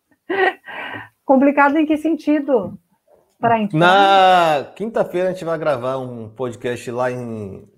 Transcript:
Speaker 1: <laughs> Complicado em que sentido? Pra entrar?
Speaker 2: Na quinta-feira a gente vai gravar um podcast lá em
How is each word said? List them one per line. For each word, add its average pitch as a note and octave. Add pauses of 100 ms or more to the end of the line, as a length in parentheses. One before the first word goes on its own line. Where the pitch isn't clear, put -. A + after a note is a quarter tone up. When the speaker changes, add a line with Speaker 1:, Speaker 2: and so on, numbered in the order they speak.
(280)
Speaker 1:
<laughs> -
Complicado C#4
em D#4+
que D4+
sentido? D4 (640)
Pra A3+
entrar? G3+
Speaker 2:
Na F#3 (120)
quinta-feira F#3
a F#3
gente F3+
vai D#3+
gravar C3+
um A#2+
podcast A#2+
lá B2
em A2+ (120)